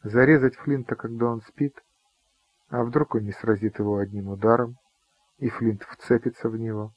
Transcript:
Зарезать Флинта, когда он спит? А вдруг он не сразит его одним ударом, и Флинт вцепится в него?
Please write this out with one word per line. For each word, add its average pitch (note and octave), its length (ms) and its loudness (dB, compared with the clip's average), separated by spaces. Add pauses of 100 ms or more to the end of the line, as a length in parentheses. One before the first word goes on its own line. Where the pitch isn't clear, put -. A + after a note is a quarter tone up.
Зарезать B2+ 540 6
Флинта, C3 380 -4
когда A#2 320 -4
он A#2 140 -2
спит? - 420 -6 (840)
А A#2+ 140 -2
вдруг B2 320 -2
он G#2+ 80 0
не G2+ 80 -6
сразит G#2+ 480 -2
его G#2 180 0
одним G2+ 320 -6
ударом, A#2 480 2 (640)
и C3 100 -2
Флинт A2 340 -2
вцепится - 680 -2
в A2+ 80 -8
него? G#2+ 400 -8